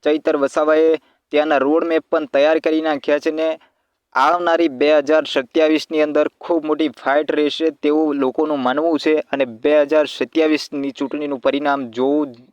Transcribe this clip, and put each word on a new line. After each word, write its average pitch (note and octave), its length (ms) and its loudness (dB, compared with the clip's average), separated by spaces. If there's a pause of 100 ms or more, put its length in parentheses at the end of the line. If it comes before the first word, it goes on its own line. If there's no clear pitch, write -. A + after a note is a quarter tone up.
ચૈતર D3+ 320 0
વસાવાએ D#3 540 2 (420)
ત્યાંના D3 320 2
રોડ D#3+ 200 2
મેપ E3 260 -2
પણ D#3 240 -2
તૈયાર D3+ 260 4
કરી D#3+ 280 0
નાખ્યા D3 360 -2
છે D#3+ 80 0
ને D#3+ 160 -2 (640)
આવનારી E3 680 2
બે D3 180 4
હજાર D3 280 2
સત્યાવીસની D#3 800 0
અંદર D3+ 220 0 (140)
ખૂબ D#3 280 -2
મોટી D3+ 300 -2
ફાઇટ D3 400 -2
રહેશે D3+ 320 -2 (120)
તેવું D3 400 0
લોકોનું C#3+ 440 -2
માનવું D3+ 320 0
છે D#3 160 0 (160)
અને C#3 160 0 (160)
બે D3 120 2 (100)
હજાર D3 240 2
સત્યાવીસની C#3+ 880 -2
ચૂંટણીનું C#3+ 480 -6
પરિણામ C#3 500 -2
જોવું C#3 400 -2 (160)